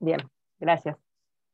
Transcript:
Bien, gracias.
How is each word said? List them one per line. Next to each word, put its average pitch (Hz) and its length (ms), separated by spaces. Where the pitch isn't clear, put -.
Bien, 160 200
gracias. 156 380